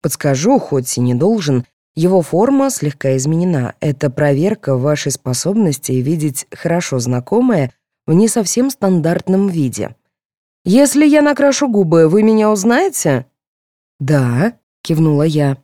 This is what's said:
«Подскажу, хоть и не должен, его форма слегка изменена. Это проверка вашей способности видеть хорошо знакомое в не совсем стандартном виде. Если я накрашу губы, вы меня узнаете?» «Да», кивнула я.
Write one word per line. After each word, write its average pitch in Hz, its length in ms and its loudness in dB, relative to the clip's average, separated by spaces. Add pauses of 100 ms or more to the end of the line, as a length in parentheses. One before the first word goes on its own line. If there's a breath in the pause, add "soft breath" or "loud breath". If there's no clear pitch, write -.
«Подскажу, 151 560 0
хоть 135 400 -4
и - 20 -4
не 123 140 0
должен, 147 500 0 (300)
его 180 260 2
форма 269 480 0
слегка 139 480 -2
изменена. 160 640 -2
Это 143 300 -2
проверка 147 640 -2
вашей 143 340 -2
способности 151 800 -4
видеть 143 600 -4
хорошо 165 460 -4
знакомое 127 760 0 (340)
в 156 60 0
не 202 160 4
совсем 240 400 -2
стандартном 185 800 0
виде. 123 480 -4 (680)
Если 277 420 4
я 294 160 4
накрашу 285 460 0
губы, 170 400 4
вы 208 140 2
меня 214 280 2
узнаете?» 214 760 0 (720)
«Да», 135 600 0 (240)
кивнула 151 400 0
я. 147 420 0